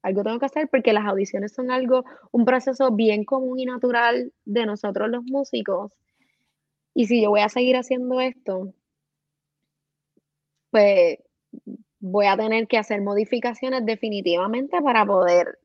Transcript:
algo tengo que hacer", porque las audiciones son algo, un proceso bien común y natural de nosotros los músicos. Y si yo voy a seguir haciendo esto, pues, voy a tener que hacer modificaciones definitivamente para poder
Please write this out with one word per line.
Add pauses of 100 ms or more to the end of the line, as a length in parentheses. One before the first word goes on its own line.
algo
tengo
que
hacer",
porque
las
audiciones
son
algo, (260)
un
proceso
bien
común
y
natural (120)
de
nosotros
los
músicos. (1040)
Y
si
yo
voy
a
seguir
haciendo
esto, (2000)
pues, (800)
voy
a
tener
que
hacer
modificaciones
definitivamente
para
poder